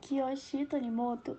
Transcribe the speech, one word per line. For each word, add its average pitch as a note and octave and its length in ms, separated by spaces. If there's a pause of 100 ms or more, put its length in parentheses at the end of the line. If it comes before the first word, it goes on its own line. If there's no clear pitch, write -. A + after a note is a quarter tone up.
Kiyoshi C4+ 640
Tanimoto, A#3+ 720